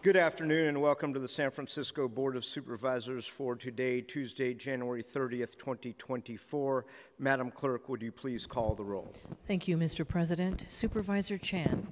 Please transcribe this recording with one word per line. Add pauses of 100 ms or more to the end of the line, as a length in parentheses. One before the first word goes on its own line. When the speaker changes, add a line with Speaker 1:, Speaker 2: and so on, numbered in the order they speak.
Speaker 1:
Good
afternoon
and
welcome
to
the
San
Francisco
Board
of
Supervisors
for
today,
Tuesday,
January
thirtieth,
twenty
twenty-four. (320)
Madam
Clerk,
would
you
please
call
the
roll? (340)
Speaker 2:
Thank
you,
Mister
President.
Supervisor
Chan.